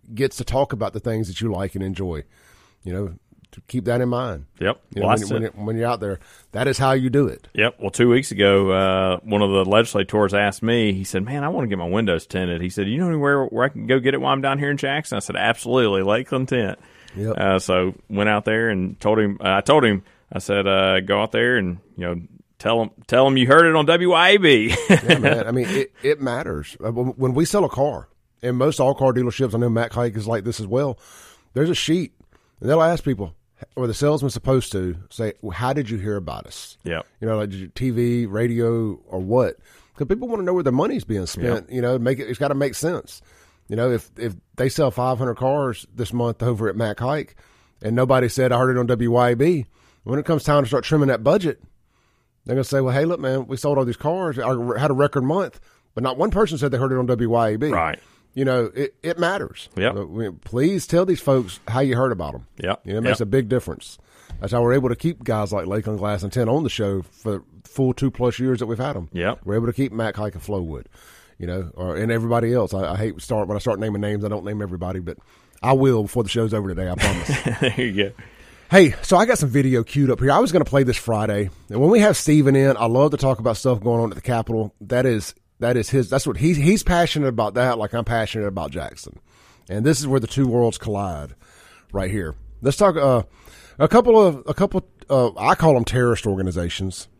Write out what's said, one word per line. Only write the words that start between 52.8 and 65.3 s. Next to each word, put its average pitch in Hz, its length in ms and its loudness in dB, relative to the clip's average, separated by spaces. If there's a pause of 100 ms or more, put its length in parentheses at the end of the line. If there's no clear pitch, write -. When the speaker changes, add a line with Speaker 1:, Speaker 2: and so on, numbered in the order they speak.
Speaker 1:
"Well, 127 120 0
hey, 143 120 2
look, 170 140 -2
man, 131 280 -4
we 131 100 -6
sold 143 220 0
all 131 60 2
these 120 120 -4
cars. 160 400 -4
I 123 140 -2
re-, 120 280 -2
had 127 120 2
a - 20 0
record 143 300 0
month," 160 360 -2 (360)
but 123 80 -4
not 131 140 -2
one 185 120 2
person 165 300 0
said 135 120 0
they 131 60 -2
heard 131 140 0
it 131 80 0
on 123 80 0
W 117 220 0
Y 117 200 2
A 107 80 -2
B. 147 120 -2
Speaker 2:
Right. 80 280 0 (380)
Speaker 1:
You 135 80 -2
know, 127 320 2
it, 135 260 -4
it 165 160 -4
matters. 175 600 -4
Speaker 2:
Yep. 107 180 0
Speaker 1:
So, 101 100 -6
we, 101 240 -6
please 135 560 -2
tell 175 200 2
these 185 160 -2
folks 127 380 0 (100)
how 117 100 -2
you 131 160 2
heard 127 160 2
about 82 240 -6
'em. 60 100 -16 (120)
Speaker 2:
Yep. 95 260 -6
Speaker 1:
You 92 80 -10
know, 104 80 -2
it - 20 -4
makes 120 200 0
Speaker 2:
Yep. 110 60 -2
Speaker 1:
a - 40 -8
big 131 180 2
difference. - 480 -6 (440)
That's 101 100 -6
how 120 100 0
we're 120 120 4
able 131 160 2
to 117 60 0
keep 139 280 -4
guys 107 300 -2